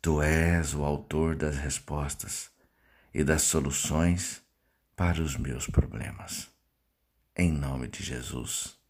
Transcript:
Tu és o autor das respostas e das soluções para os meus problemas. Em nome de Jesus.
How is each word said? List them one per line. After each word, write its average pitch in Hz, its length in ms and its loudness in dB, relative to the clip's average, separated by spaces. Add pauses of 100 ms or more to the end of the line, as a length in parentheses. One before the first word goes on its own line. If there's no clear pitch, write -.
Tu 78 200 2
és 80 540 4
o 73 80 -2
autor 76 520 0
das 71 220 -2
respostas - 960 -6 (640)
e 76 60 2
das 73 180 4
soluções 80 1000 2 (520)
para 82 280 2
os 71 140 -2
meus 64 280 -4
problemas. - 840 -4 (840)
Em 87 160 4
nome 67 360 -2
de - 160 -10
Jesus. - 760 -8 (120)